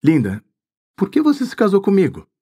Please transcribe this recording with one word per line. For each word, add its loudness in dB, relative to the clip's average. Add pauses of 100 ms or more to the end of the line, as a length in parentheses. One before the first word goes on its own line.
Linda, 0 (520)
por -4
que 0
você 0
se -12
casou 2
comigo? -2 (120)